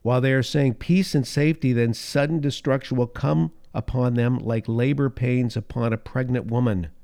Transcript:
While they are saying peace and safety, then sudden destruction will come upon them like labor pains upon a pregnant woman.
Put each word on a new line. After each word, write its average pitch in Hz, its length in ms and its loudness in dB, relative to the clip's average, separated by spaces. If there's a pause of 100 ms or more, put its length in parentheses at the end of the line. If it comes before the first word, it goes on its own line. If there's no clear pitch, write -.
While 123 180 2
they 131 140 2
are 131 100 2
saying 139 320 2
peace 185 400 0
and 135 100 2
safety, 147 460 0
then 117 220 2
sudden 147 480 -2
destruction 135 560 -2
will 120 100 2
come 156 460 0 (200)
upon 123 420 0
them 120 240 2
like 113 280 -4
labor 135 420 0
pains 123 460 0
upon 117 380 -2
a 110 40 -2
pregnant 127 500 -4
woman. 110 420 0 (140)